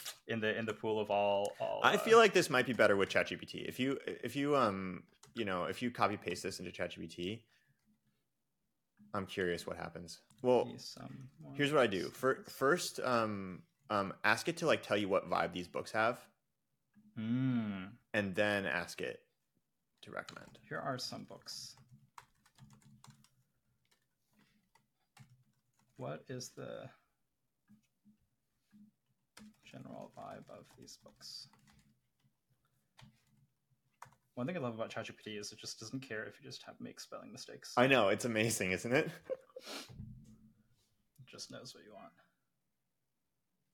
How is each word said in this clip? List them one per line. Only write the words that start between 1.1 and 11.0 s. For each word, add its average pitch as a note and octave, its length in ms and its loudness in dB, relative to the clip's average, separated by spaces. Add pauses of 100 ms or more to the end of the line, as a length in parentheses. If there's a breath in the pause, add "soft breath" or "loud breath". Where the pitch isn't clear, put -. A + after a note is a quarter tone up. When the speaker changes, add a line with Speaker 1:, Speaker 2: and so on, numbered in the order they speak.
Speaker 1:
all, G2+ 480 4
all, G#2 240 -2
Speaker 2:
I C#3 140 6
feel A3+ 200 8
Speaker 1:
uh, A#3 40 12
Speaker 2:
like G#3 120 8
this F3+ 160 6
might B2+ 160 4
be B2+ 80 0
better G#2 220 8
with G2 140 4
chat F2+ 180 2
G F2+ 80 -6
P - 100 -10
T. - 140 -12
If - 200 -6
you, C3 280 0
if A#2 280 -6
you, C#3+ 200 2
um, F#2+ 480 2 (320)
you A#2 100 -2
know, F2+ 200 0
if E2 160 -4
you B2 100 -2
copy G#2 260 0
paste - 260 -6
this F#2 160 -6
into F2+ 120 -10
chat F2 200 -4
G F2+ 100 -14
P F2 60 -8
T, F2+ 360 -6 (1700)
I'm G2 120 -2
curious F2+ 420 -2
what F2 100 -8
happens. E2+ 420 -12 (220)
Well, B2 240 6
Speaker 1:
Be A#2+ 120 -8
some C3 520 -14 (120)